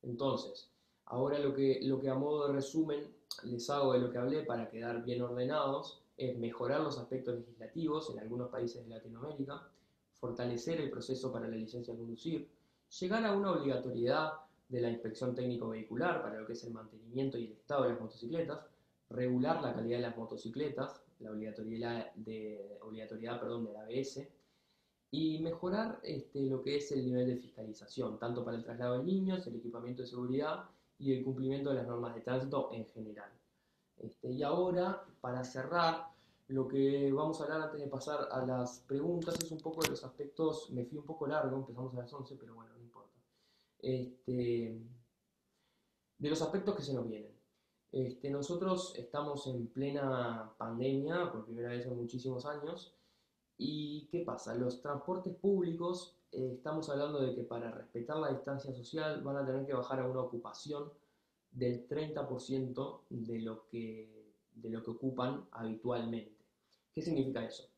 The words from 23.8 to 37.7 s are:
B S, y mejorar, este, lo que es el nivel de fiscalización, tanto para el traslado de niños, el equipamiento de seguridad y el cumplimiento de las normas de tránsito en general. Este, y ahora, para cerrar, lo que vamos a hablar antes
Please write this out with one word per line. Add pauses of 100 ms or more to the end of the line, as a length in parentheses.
B
S, (800)
y
mejorar,
este,
lo
que
es
el
nivel
de
fiscalización,
tanto
para
el
traslado
de
niños,
el
equipamiento
de
seguridad (340)
y
el
cumplimiento
de
las
normas
de
tránsito
en
general. (680)
Este,
y
ahora, (160)
para
cerrar, (380)
lo
que
vamos
a
hablar
antes